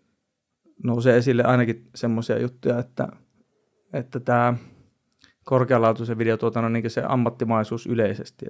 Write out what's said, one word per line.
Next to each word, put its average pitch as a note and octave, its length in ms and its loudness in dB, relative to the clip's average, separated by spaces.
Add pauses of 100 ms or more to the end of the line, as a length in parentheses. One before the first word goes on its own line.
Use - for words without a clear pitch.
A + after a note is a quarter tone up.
(840)
nousee A#2+ 340 4
esille A#2+ 260 2
ainakin A#2+ 520 0
semmoisia A2+ 440 -2
juttuja, B2 400 -2
että, - 280 -6 (840)
että B2+ 260 -8
tää A#2+ 340 0 (880)
korkealaatuisen A#2 760 2
videotuotannon A2+ 560 0
niinku A#2 160 -2
se A#2 180 -4
ammattimaisuus A2+ 800 -2
yleisesti, G#2+ 640 -2